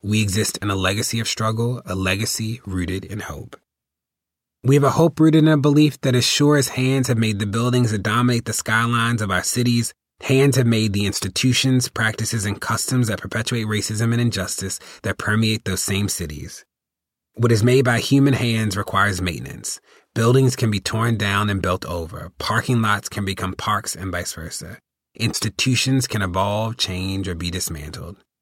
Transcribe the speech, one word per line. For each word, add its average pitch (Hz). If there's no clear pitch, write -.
We 107
exist 101
in 101
a 98
legacy 101
of 113
struggle, 117
a 92
legacy 104
rooted 92
in -
hope. -
We 131
have 143
a 131
hope 160
rooted 156
in 156
a 156
belief 147
that 135
as 127
sure 147
as 139
hands 131
have 123
made 110
the 104
buildings 120
that 101
dominate 117
the 107
skylines 117
of 101
our 90
cities, 120
hands 135
have 123
made 110
the 101
institutions, 123
practices, 110
and 101
customs 120
that 101
perpetuate 113
racism 107
and 120
injustice 98
that -
permeate 110
those 92
same 101
cities. 76
What 117
is 107
made 127
by 120
human 139
hands 110
requires 98
maintenance. -
Buildings 123
can 113
be 104
torn 113
down 101
and 98
built 90
over. 85
Parking 117
lots 104
can 104
become 98
parks -
and 92
vice 87
versa. 78
Institutions 127
can -
evolve, 101
change, 95
or 90
be 85
dismantled. 82